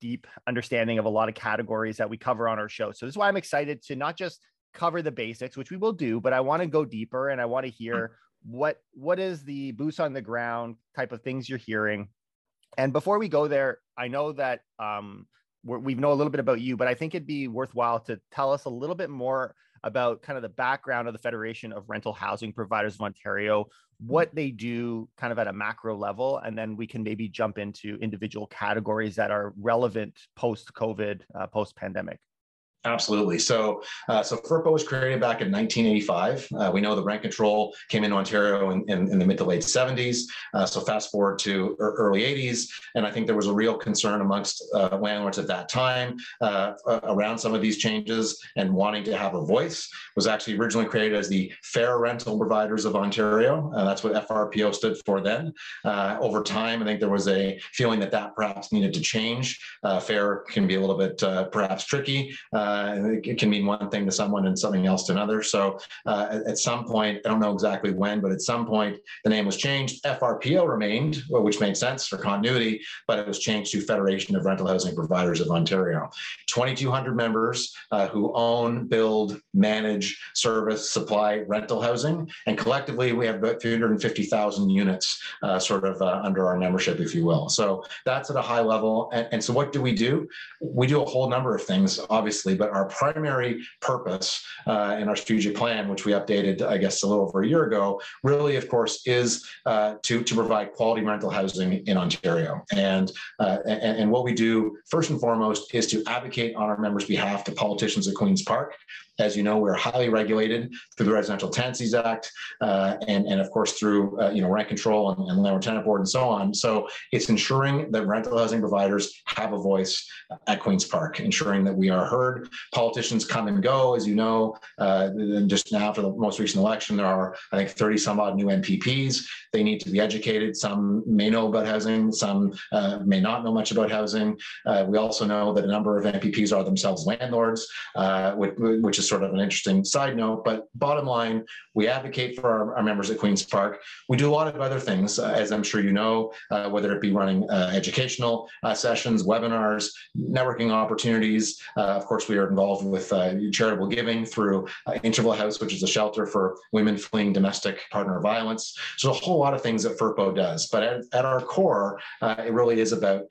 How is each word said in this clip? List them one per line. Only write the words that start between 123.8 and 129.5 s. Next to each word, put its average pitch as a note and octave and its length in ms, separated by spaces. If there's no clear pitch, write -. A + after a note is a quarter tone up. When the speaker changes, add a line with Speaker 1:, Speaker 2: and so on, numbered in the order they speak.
Speaker 2:
as G#2+ 120
you G#2 80
know, A2 420
uh, F#2+ 340
and G#2 380
just G2 200
now G#2 220
for G#2+ 80
the G2 120
most G#2 260
recent G2 240
election, G#2+ 340
there G2+ 80
are, F#2+ 320
I G2 60
think, G2 100
thirty G#2+ 300
some G#2 220
odd G2 160
new G2+ 120
M G2 140
P F#2+ 160
Ps. C3+ 500